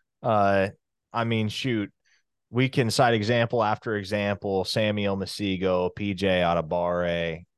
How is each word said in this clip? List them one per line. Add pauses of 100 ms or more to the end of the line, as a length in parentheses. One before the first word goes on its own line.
(220)
Uh, (440)
I
mean,
shoot, (580)
we
can
cite
example
after
example,
Sammy
Omosigho,
P
J
Adebawore, (140)